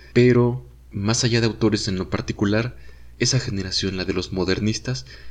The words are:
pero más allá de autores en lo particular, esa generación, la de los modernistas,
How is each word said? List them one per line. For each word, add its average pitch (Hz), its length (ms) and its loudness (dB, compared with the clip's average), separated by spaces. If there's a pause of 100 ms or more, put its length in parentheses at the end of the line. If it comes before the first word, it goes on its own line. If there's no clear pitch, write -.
(140)
pero 123 520 4 (240)
más 101 340 0
allá 117 180 2
de 117 60 2
autores 104 400 0
en 92 100 -2
lo 92 100 -4
particular, 107 680 -2 (400)
esa 127 220 2
generación, 95 580 -4
la 87 80 -4
de 90 80 -2
los 90 180 -4
modernistas, 98 720 -2 (260)